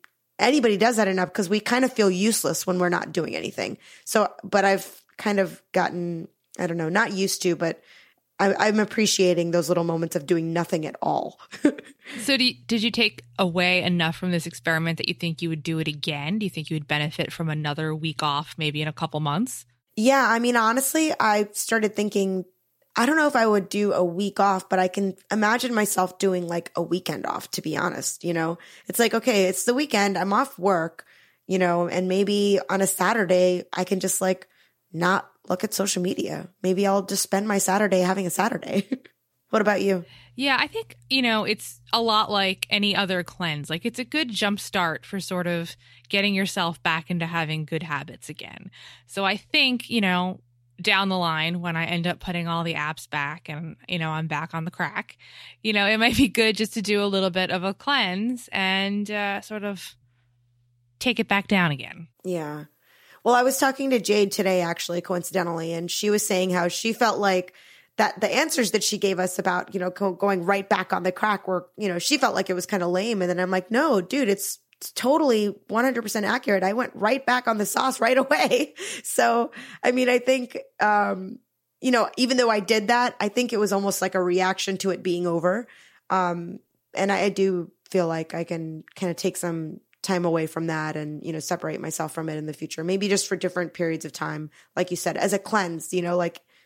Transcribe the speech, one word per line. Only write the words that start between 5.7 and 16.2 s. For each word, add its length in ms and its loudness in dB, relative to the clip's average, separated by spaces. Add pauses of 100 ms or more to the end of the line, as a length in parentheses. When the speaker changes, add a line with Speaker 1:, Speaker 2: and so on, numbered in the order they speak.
Speaker 1:
gotten, 560 -2 (320)
I 80 -2
don't 100 -4
know, 120 -2
not 220 0
used 300 -2
to, 140 2
but 260 -4 (580)
I, 280 4
I'm 120 4
appreciating 680 2
those 180 0
little 160 2
moments 320 -2
of 120 -4
doing 260 0
nothing 320 -2
at 160 -10
all. 380 -2 (240)
<laughs> 80 4 (540)
Speaker 2:
So 100 4
do 80 2
you, 120 2 (120)
did 160 2
you 80 0
take 320 0 (160)
away 440 2
enough 340 0
from 140 -2
this 140 0
experiment 520 -2
that 100 -4
you 60 -2
think 280 -4
you 60 -2
would 160 -4
do 160 -2
it 80 -4
again? 520 -4